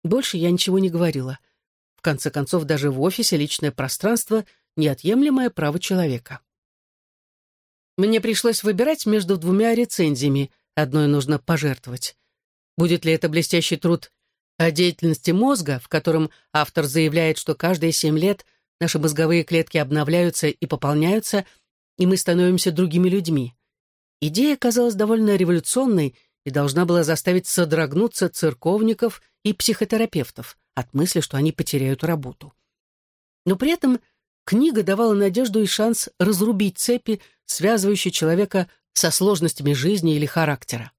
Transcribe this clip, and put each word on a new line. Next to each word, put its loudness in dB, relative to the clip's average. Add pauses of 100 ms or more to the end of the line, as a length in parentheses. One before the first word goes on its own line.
Больше -2
я 0
ничего 0
не 2
говорила. -2 (560)
В -20
конце -2
концов, -2
даже 0
в -4
офисе 0
личное -2
пространство — -2 (320)
неотъемлемое 0
право -4
человека. -4 (1600)
Мне 2
пришлось 0
выбирать 0
между 0
двумя 2
рецензиями — 0 (240)
одной 0
нужно 2
пожертвовать. -4 (600)
Будет 0
ли 2
это 0
блестящий 0
труд -2 (460)
о 4
деятельности 0
мозга, 0
в -20
котором 0 (220)
автор 0
заявляет, 0
что -4
каждые 0
семь 0
лет 0 (360)
наши -2
мозговые 0
клетки -2
обновляются 0
и -6
пополняются, 0 (540)
и 2
мы 4
становимся 0
другими 2
людьми? -2 (680)
Идея 0
казалась 0
довольно 2
революционной 0 (300)
и -8
должна 0
была 2
заставить 0
содрогнуться 0
церковников -2 (220)
и 0
психотерапевтов -2 (160)
от -8
мысли, 0
что -6
они 2
потеряют -2
работу. -6 (960)
Но 2
при 0
этом 2 (440)
книга 2
давала 2
надежду 2
и 2
шанс -2 (100)
разрубить 0
цепи, -2 (260)
связывающие 0
человека 0 (240)
со 0
сложностями 0
жизни 0
или 0
характера. -4